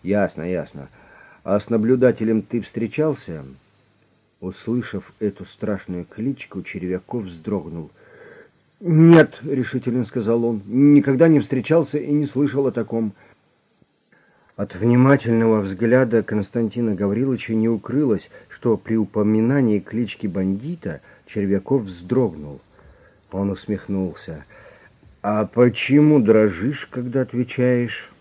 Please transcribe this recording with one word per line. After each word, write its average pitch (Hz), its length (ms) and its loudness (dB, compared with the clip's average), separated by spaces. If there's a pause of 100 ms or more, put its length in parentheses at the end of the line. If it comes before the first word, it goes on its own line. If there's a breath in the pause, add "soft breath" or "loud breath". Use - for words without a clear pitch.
"Ясно, 92 400 -2
ясно. 76 460 -8 (560 soft breath)
А 101 160 0
с - 100 -18
наблюдателем 113 720 2
ты 120 180 -6
встречался?" 110 840 -6 (1000)
Услышав 110 760 -8
эту 104 240 -6
страшную 95 600 -8
кличку, 110 580 -10
Червяков 92 600 -8
вздрогнул. 82 720 -10 (880 loud breath)
"Нет", 165 640 8
решительно 127 600 -4
сказал 117 400 -2
он, 110 220 -4
"никогда 143 640 4
не 156 100 6
встречался 147 600 0
и 143 120 -8
не 147 160 0
слышал 139 400 -2
о 117 60 0
таком". 113 400 -4 (1400 soft breath)
От 101 180 -8
внимательного 117 880 4
взгляда 113 640 0
Константина 110 720 -4
Гавриловича 117 580 -2
не 110 140 0
укрылось, 117 600 -2 (200 loud breath)
что 113 280 -2
при 113 200 -4
упоминании 110 840 0
клички 110 480 -6
бандита — 98 760 -6 (240 soft breath)
Червяков 101 560 -2
вздрогнул. 87 760 -4 (680 soft breath)
Он 98 200 -4
усмехнулся. 92 920 -8 (800 soft breath)
"А 104 240 -2
почему 139 720 4
дрожишь, 107 720 2
когда 123 300 -6
отвечаешь?" 123 880 -2 (100)